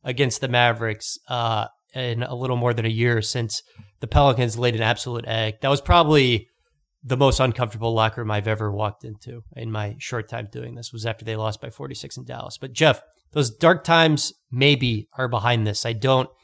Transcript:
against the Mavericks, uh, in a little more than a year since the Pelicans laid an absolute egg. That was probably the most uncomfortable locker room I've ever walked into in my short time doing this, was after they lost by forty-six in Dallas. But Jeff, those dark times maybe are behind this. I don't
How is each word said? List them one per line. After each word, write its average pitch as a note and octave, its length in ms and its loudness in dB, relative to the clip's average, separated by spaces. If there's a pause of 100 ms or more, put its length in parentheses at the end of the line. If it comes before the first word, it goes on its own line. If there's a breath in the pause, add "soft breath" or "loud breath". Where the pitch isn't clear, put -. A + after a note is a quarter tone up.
against B2+ 380 -2
the C3 60 -2
Mavericks, A#2 800 0
uh, A2+ 400 -2 (260)
in B2 300 -4
a B2+ 120 -8
little B2+ 220 -2
more A#2+ 160 0
than A2 120 -2
a A2+ 40 0
year A2+ 320 2
since A2+ 400 -4 (380 soft breath)
the A#2+ 80 -10
Pelicans B2+ 500 4
laid A#2+ 180 0
an A2+ 60 -2
absolute A#2 460 -2
egg. A2+ 340 -4
That C3+ 80 0
was C#3+ 100 2
probably D3 680 4 (560)
the C3 120 -4
most C3+ 240 4
uncomfortable A2+ 540 -2
locker A2 280 0
room G#2+ 100 -4
I've G#2 160 -2
ever G#2+ 240 -2
walked G2+ 320 -6
into A#2 400 -16 (120)
in A#2 160 -10
my G#2 280 -6
short A2+ 280 -8
time A#2 240 -10
doing A#2+ 240 -12
this, A#2 160 -14
was A2+ 140 -10
after A2+ 200 -8
they A2+ 100 -6
lost A2 260 -4
by - 80 -12
forty-six - 480 -14
in B2 80 -16
Dallas. - 320 -14
But C3 160 -14
Jeff, - 280 4 (300)
those C#3 200 0
dark E3+ 320 4
times E3 500 4 (180)
maybe B2 560 2 (100)
are B2+ 100 -2
behind A#2 380 0
this. G#2 200 -2
I A#2 80 -4
don't C3 360 2 (140)